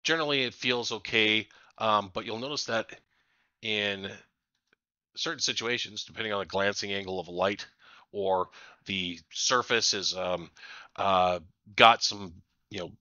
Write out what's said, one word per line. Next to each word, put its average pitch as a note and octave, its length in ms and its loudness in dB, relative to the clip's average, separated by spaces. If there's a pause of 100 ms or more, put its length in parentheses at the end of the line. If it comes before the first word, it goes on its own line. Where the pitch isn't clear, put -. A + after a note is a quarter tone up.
generally D3 400 2
it A#2 100 -6
feels B2 360 -2
okay, G#2+ 580 2 (280)
um, G#2 380 2
but A2 100 -4
you'll A2 140 -8
notice C#3 260 -6
that A2+ 340 -4 (640)
in G#2 500 -2 (1040)
certain D#3+ 240 -6
situations, A#2 640 -4
depending A2 280 -6
on G2+ 60 0
the F#2 80 -2
glancing G2 460 -2
angle F#2+ 280 -4
of E2 80 -10
a F2 40 -12
light, F#2+ 340 0 (460)
or F#2+ 360 0 (380)
the F2+ 320 -4 (140)
surface A#2+ 600 0
is, F2+ 240 -4
um, F2+ 340 -4 (460)
uh, F#2 440 4 (340)
got A#2 280 8
some, G2+ 300 -4 (380)
you G2+ 80 -8
know F2 220 -8